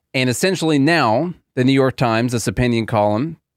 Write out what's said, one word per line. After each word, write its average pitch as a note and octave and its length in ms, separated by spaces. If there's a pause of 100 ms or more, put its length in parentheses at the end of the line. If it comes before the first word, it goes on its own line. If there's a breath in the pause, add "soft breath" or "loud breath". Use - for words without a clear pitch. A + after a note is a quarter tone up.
(120)
And C3 160
essentially D#3+ 520
now, D3 540 (200)
the C3 80
New C3 100
York C3+ 240
Times, A#2 360
this A#2+ 160
opinion A#2 380
column, A#2+ 500 (200)